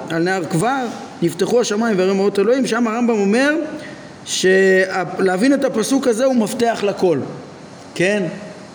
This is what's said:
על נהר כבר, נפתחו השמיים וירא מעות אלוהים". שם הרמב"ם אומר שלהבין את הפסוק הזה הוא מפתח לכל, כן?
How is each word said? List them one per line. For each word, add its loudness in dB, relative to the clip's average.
על -2
נהר 0
כבר, 0
נפתחו 0
השמיים 0
וירא 2
מעות 0
אלוהים". 2
שם 0
הרמב"ם 0
אומר 2
שלהבין 2
את 2
הפסוק 0
הזה 2
הוא 2
מפתח 0
לכל, 2
כן? 0